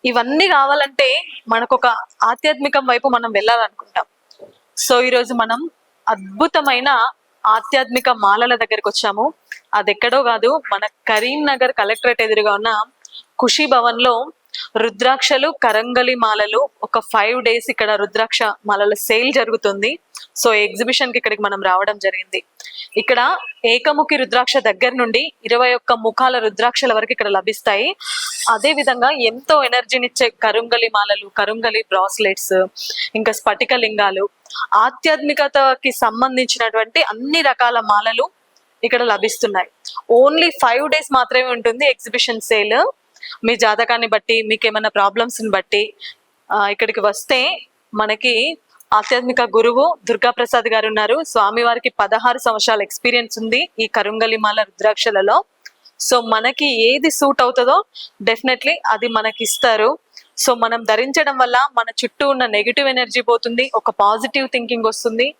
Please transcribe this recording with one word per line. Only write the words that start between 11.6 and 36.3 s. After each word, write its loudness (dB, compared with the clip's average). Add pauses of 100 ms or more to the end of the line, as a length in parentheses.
కలెక్టరేట్ 0
ఎదురుగా 2
ఉన్న 0 (580)
ఖుషి 2
భవన్లో 2 (440)
రుద్రాక్షలు, 2
కరంగలి 0
మాలలు, 0 (140)
ఒక -2
ఫైవ్ 0
డేస్ 0
ఇక్కడ -2
రుద్రాక్ష -2
మాలల -2
సేల్ 0
జరుగుతుంది. -2 (480)
So 6
ఎగ్జిబిషన్ 0
కి -2
ఇక్కడికి -2
మనం -4
రావడం 0
జరిగింది. -6 (540)
ఇక్కడ 0 (280)
ఏకముఖి 2
రుద్రాక్ష 0
దగ్గర 0
నుండి -2 (120)
ఇరవై 2
ఒక్క -2
ముఖాల 0
రుద్రాక్షల 0
వరకు 0
ఇక్కడ 0
లభిస్తాయి. -2 (540)
అదే 2
విధంగా 2
ఎంతో 0
ఎనర్జీనిచ్చే 0
కరుంగలి 0
మాలలు, -2
కరుంగలి -2
బ్రాస్లెట్స్, 0 (480)
ఇంకా 0
స్ఫటిక -2
లింగాలు, 0 (460)
ఆధ్యాత్మికతకి 2
సంబంధించినటువంటి 0